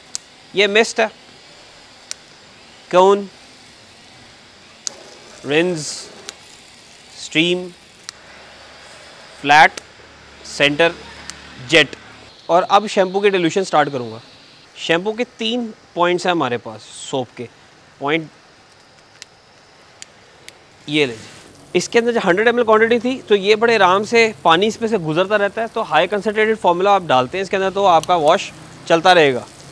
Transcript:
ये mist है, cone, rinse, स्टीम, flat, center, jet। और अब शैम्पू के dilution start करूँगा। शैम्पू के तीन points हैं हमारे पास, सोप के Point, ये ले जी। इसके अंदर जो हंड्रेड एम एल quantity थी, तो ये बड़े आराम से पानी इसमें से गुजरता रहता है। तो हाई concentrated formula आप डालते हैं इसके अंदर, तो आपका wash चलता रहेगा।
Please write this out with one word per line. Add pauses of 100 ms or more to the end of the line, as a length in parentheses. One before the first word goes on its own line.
(540)
ये
mist
है, (1800)
cone, (2250)
rinse, (1300)
स्टीम, (1800)
flat, (680)
center, (760)
jet। (540)
और
अब
शैम्पू
के
dilution
start
करूँगा। (580)
शैम्पू
के (160)
तीन (300)
points
हैं
हमारे
पास,
सोप (100)
के (520)
Point, (2500)
ये
ले
जी। (560)
इसके
अंदर
जो
हंड्रेड
एम
एल
quantity
थी,
तो
ये
बड़े
आराम
से (100)
पानी
इसमें
से
गुजरता
रहता
है।
तो
हाई
concentrated
formula
आप
डालते
हैं
इसके
अंदर,
तो
आपका
wash (360)
चलता
रहेगा। (260)